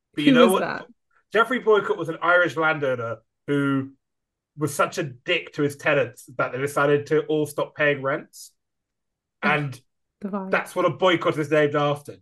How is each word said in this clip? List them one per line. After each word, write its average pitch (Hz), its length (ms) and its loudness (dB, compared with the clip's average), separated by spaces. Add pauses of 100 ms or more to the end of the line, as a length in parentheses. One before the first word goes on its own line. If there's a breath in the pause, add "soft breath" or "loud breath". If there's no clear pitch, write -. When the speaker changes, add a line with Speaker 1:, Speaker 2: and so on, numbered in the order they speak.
(140)
Speaker 1:
But - 100 -4
you 285 80 8
Speaker 2:
Who 247 60 8
Speaker 1:
know 240 80 10
Speaker 2:
is 196 60 4
Speaker 1:
what? 190 80 2
Speaker 2:
that? - 260 -6 (460)
Speaker 1:
Jeffrey 233 260 2
Boycott 202 400 2
was 160 100 -6
an 165 140 -8
Irish 175 340 2
landowner 135 600 -2 (280)
who 139 460 -2 (640)
was 147 180 -4
such - 220 0
a 180 60 -4
dick 160 500 -6
to 151 100 -4
his 143 140 -2
tenants 143 480 -2 (140)
that 143 140 -2
they 127 60 -8
decided 143 500 0
to 156 180 2
all 151 180 0
stop 147 320 -6
paying 143 240 0
rents. 143 520 -8 (880)
Speaker 2:
Ugh, - 100 0
Speaker 1:
And 147 280 -4 (420)
Speaker 2:
the 208 80 -8
vibe. 190 200 -8
Speaker 1:
that's - 240 -2
what 175 120 0
a 170 40 4
boycott 175 480 2
is 147 120 -4
named 151 260 4
after. 147 460 -2